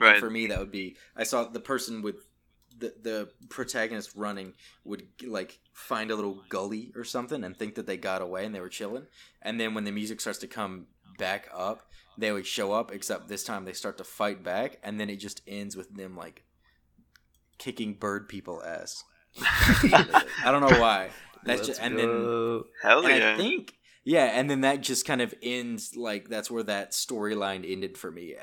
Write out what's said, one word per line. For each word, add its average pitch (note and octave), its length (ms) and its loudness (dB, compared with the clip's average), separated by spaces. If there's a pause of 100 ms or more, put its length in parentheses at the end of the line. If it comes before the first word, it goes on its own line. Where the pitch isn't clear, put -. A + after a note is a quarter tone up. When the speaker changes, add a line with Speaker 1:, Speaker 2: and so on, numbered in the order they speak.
Speaker 1:
And A2+ 80 10
Speaker 2:
Right. G#2 120 10
Speaker 1:
for A#2 100 0
me, A2+ 180 -2
that G2 100 -2
would G2 140 -6
be, F#2+ 240 -8 (200)
I A#2 80 -4
saw A#2+ 200 2
the A2+ 160 -8
person A#2 420 -4
with G#2 140 -4 (640)
the, A#2 240 -8
the G#2+ 260 -4 (220)
protagonist A2+ 680 -4
running G2+ 380 -8 (300)
would, G2+ 220 -10 (160)
like, A3 380 -8 (140)
find A#2 360 -4
a A2 60 0
little G2 320 -4
gully G#2+ 480 -4
or A#2 80 -10
something B2 400 -6
and F#2 140 -8
think G#2+ 160 -6
that G#2 120 -8
they F#2+ 120 -4
got F#2+ 240 -2
away F#2 240 -6
and G#2+ 80 -8
they G2 60 -8
were F#2 100 -10
chilling. A2+ 360 -8 (360)
And A2+ 180 -4
then A2 140 0
when G#2+ 100 -2
the G2+ 80 -4
music G#2+ 300 -6
starts G2+ 160 -4
to G2 100 -10
come F#2+ 380 -8 (320)
back G2 360 -2
up, F#2+ 320 -4 (320)
they G#2+ 140 2
would G2 140 -2
show G2+ 260 0
up, A2+ 200 0
except G2 360 -6
this G2+ 160 -6
time G2+ 200 -6
they F#2 80 -10
start G2 260 -8
to F#2 60 -12
fight G2 380 -2
back, G2+ 400 -2
and G#2 180 -6
then G#2 80 -2
it G2+ 80 -8
just G2+ 300 -10
ends G2+ 300 -10
with F#2+ 180 -12
them, F#2+ 220 -12
like, E2+ 280 -14 (1120)
kicking A2 360 -6
bird G2+ 340 -4
people F2+ 360 -10
ass. - 400 -10 (160)
Speaker 2:
<laughs> - 220 -14
Speaker 1:
I - 1080 6
don't C#3+ 100 4
know C3+ 200 10
why. G2+ 300 4 (340)
That's A#2 140 2
Speaker 3:
Let's G#2+ 100 0
Speaker 1:
just, - 120 -4
and B2 180 0
then A#2 80 4
Speaker 3:
go. A#2 580 0 (180)
Speaker 2:
Hell A2 240 6
Speaker 1:
and C3+ 120 8
Speaker 2:
yeah. A2 160 6
Speaker 1:
I - 20 0
think, A#3+ 380 -2 (300)
yeah, D3 220 6
and B2 240 2
then C3+ 120 2
that C#3 180 4
just - 260 0
kind C3 160 2
of A2+ 200 -2
ends, A#2+ 540 -4
like, G#2+ 320 -4
that's G#2+ 220 -4
where A#2 140 -2
that G2+ 280 -2
storyline G2+ 800 -2
ended F#2+ 280 -4
for F2 120 -8
me. E2+ 320 -12